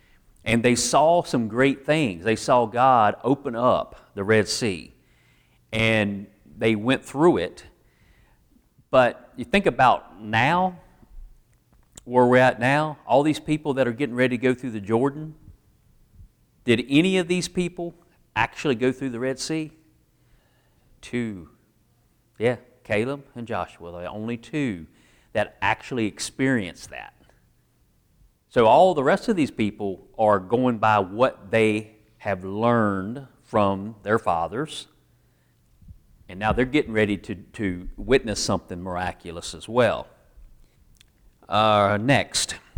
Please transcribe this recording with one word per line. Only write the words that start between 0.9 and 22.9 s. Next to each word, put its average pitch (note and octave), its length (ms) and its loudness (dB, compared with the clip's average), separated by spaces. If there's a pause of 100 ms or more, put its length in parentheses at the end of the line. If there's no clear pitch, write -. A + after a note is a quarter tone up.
some A#2 240 -2
great C3 360 0
things. B2+ 380 -2
They A2 140 0
saw B2 300 2
God A#2 580 4
open B2 320 -2
up A#2 580 -2
the G2+ 80 -6
Red G#2 240 2
Sea, F#2 480 -6 (800)
and G#2+ 560 0 (280)
they A2+ 200 2
went A#2 280 -2
through C#3+ 340 2
it. - 260 -6 (1200)
But B2 460 2
you B2 100 -10
think G3 220 0
about B2+ 560 2
now, D#3+ 560 0 (1300)
where B2 200 4
we're B2 120 6
at B2+ 240 4
now, D3 440 0
all C3+ 200 4
these D3+ 160 0
people D#3 340 -4
that B2+ 140 2
are A#2+ 40 -2
getting A#2+ 220 -4
ready B2+ 240 0
to - 20 -6
go B2+ 140 2
through B2 160 -8
the G#2+ 100 -8
Jordan, C#3 540 -2 (1300)
did A#2+ 260 0
any F3+ 300 2
of F3 80 0
these F3+ 220 -2
people F3 480 -8 (400)
actually A#2+ 400 -2
go B2+ 160 0
through C3 180 -8
the A#2 80 -10
Red C3 220 -6
Sea? D#3 320 -8 (1300)
Two. G#2+ 480 -8 (880)
Yeah, A#2 200 -2 (260)
Caleb B2+ 420 -4 (120)